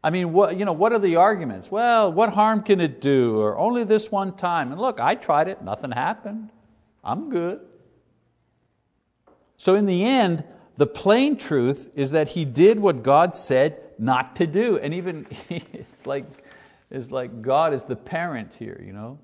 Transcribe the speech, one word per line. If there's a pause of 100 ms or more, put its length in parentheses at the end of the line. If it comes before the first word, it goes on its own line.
I
mean,
what,
you
know,
what
are
the
arguments?
"Well,
what
harm
can
it
do?"
Or,
"Only
this
one
time.
And
look,
I
tried
it,
nothing
happened. (520)
I'm
good." (2000)
So
in
the
end, (320)
the
plain
truth
is
that
he
did
what
God
said (160)
not
to
do.
And
even, (120)
<laughs>
it's
like, (640)
it's
like
God
is
the
parent
here,
you
know.